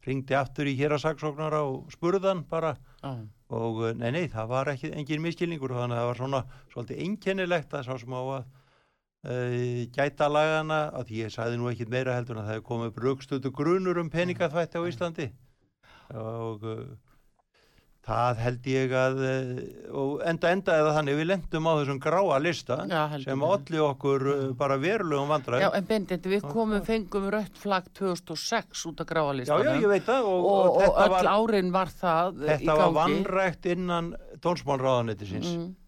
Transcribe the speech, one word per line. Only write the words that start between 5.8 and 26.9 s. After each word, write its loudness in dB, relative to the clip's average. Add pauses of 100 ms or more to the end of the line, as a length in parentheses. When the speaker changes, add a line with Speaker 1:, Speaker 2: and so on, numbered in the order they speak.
Speaker 1:
að 0
það 0
var -2
svona -2 (280)
svolítið -10
einkennilegt -2
að -6
sá -6
sem -14
á -4
að, -6 (760)
eh, -2
gæta 0
lagana, 2
að -6
ég -4
sagði -4
nú -2
ekkit -8
meira -2
heldur -4
en -8
að -6
það -6
hefði -20
komið -4
upp -8
rökstuddur -2
grunur 0
um -4
peningaþvætti -2
á -2
Speaker 2:
Já. -4
Speaker 1:
Íslandi -6 (840)
og, -8
eh, -8 (1160)
það 0
held -2
ég 2
að, 2
eh, -4
og -2
enda, 2
endaði 4
það 4
þannig, 2
við 0
lentum -2
á 4
þessum -2
gráa 4
lista -2 (120)
Speaker 2:
Já, 2
heldur -6
Speaker 1:
sem -2
Speaker 2:
betur. 4
Speaker 1:
olli -2
okkur, 2
eh, -4
bara 2
verulegum 0
vandræðum. 2
Speaker 2:
Já, 4
en 0
Bendit, -2
við 0
komum, 0
Speaker 1:
Já. -8
Speaker 2:
fengum -2